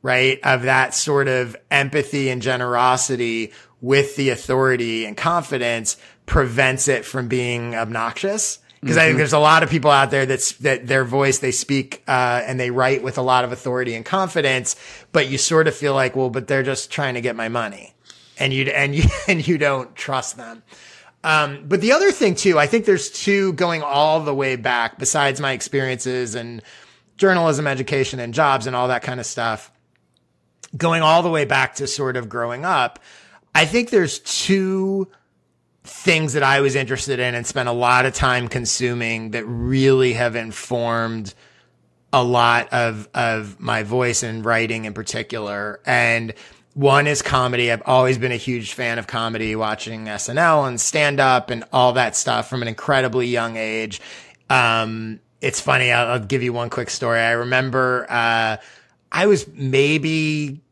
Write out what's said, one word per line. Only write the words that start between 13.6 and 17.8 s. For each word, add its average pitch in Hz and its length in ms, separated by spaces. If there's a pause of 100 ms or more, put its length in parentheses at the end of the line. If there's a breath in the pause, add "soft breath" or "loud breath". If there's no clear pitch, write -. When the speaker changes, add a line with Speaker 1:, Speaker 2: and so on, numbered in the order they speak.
Speaker 1:
and 113 100
confidence, 147 720 (360 loud breath)
but 143 160
you 135 100
sort 160 300
of - 60
feel 139 200
like, 131 200
"Well, 131 140
but 120 200
they're 135 140
just 131 280
trying 131 240
to 120 80
get 120 120
my 113 140
money." 113 460 (440 loud breath)